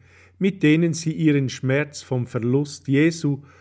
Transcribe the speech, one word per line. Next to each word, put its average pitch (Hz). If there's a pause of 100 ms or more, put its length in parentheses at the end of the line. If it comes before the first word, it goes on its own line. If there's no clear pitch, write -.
(400)
mit 190
denen 160
sie 160
ihren 151
Schmerz 139
vom 123
Verlust 131
Jesu 143 (180)